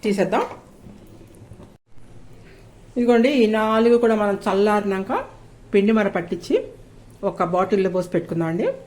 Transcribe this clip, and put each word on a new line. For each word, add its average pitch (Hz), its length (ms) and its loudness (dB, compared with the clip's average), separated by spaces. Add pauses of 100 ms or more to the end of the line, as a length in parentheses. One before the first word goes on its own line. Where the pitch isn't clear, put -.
తీసేద్దాం. 214 400 0 (2500)
ఇదిగోండి, 240 340 4 (100)
ఈ - 20 6 (140)
నాలుగు 220 460 4
కూడా 226 180 4
మనం 202 240 0
చల్లారినాక 202 640 0 (640)
పిండి 208 240 4
మర 202 180 2
పట్టించి 180 400 -4 (760)
ఒక 175 220 -2
బాటిల్లో 185 440 0
పోసి 175 180 -4
పెట్టుకుందాం 165 380 -2
అండి. 226 140 -2 (200)